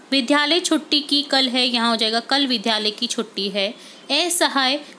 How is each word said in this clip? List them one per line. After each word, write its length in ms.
विद्यालय 480
छुट्टी 400
की 220
कल 260
है, 200
यहाँ 220
हो 60
जाएगा 240
कल 280
विद्यालय 440
की 160
छुट्टी 420
है। 260
असहाय 680